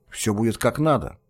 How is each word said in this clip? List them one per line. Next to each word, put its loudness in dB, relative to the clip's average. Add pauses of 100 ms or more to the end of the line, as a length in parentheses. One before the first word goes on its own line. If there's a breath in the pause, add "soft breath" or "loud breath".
всё -2
будет 0
как 0
надо. 0 (120)